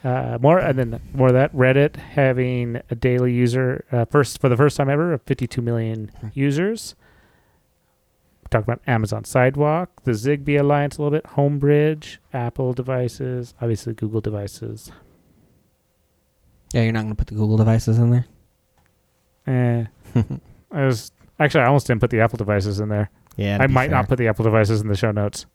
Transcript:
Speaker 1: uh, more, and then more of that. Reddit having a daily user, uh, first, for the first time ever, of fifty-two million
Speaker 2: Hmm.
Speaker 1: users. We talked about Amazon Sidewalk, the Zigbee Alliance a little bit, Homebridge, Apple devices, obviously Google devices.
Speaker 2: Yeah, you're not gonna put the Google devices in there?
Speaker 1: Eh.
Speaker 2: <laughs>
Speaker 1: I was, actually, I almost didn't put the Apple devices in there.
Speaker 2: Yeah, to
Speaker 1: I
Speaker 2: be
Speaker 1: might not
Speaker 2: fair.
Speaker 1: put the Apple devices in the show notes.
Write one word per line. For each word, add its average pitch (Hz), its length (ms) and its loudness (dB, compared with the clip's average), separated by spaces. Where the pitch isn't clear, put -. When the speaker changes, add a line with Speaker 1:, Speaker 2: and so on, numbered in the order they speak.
Speaker 1:
uh, 123 380 -4
more, 156 160 6
and 143 220 0
then 117 200 -4
more 131 140 4
of 123 60 6
that. 135 200 4
Reddit 135 440 2
having 127 920 -2
a 120 60 -4
daily 123 360 2
user, 123 600 0
uh, 120 140 0
first, - 360 0
for 139 80 4
the 123 80 2
first 139 200 4
time 139 120 0
ever, 156 240 0
of 131 100 -4
fifty-two - 380 -4
million 113 460 -4
Speaker 2:
Hmm. 107 140 -12
Speaker 1:
users. 151 640 -2
We - 60 -20
talked 110 180 0
about 120 200 -4
Amazon 107 360 -2
Sidewalk, 147 800 0
the 123 100 0
Zigbee 143 460 -2
Alliance 143 380 0
a 151 60 -4
little 147 120 0
bit, 156 100 -4
Homebridge, 147 840 0
Apple 127 400 -4
devices, 127 880 -6
obviously 113 320 -4
Google 110 280 -4
devices. 107 680 -10
Speaker 2:
Yeah, 117 80 0
you're 113 120 2
not 113 100 -2
gonna 107 120 -6
put - 120 -4
the 107 80 -12
Google 107 220 2
devices 113 420 2
in 117 100 4
there? 120 160 2
Speaker 1:
Eh. 120 400 0
Speaker 2:
<laughs> - 560 -4
Speaker 1:
I 143 140 -2
was, 127 260 -2
actually, 151 220 2
I 120 60 4
almost 139 180 4
didn't 117 160 0
put 120 80 2
the 113 120 0
Apple 110 160 2
devices 101 420 0
in 107 100 -4
there. 104 220 -2
Speaker 2:
Yeah, 101 240 -2
to 131 60 4
Speaker 1:
I - 20 2
Speaker 2:
be 135 60 0
Speaker 1:
might 131 180 2
not 131 140 2
Speaker 2:
fair. - 20 -10
Speaker 1:
put 131 100 0
the 120 100 0
Apple 110 180 0
devices 110 360 2
in 107 60 -4
the 104 80 0
show 110 160 0
notes. 104 440 -4